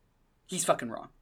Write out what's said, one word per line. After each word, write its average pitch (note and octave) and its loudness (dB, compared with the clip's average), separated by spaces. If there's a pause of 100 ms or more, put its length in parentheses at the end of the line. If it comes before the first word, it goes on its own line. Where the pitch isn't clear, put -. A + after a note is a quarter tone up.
(460)
he's F3 -2
fucking C3+ 2
wrong. - -8 (140)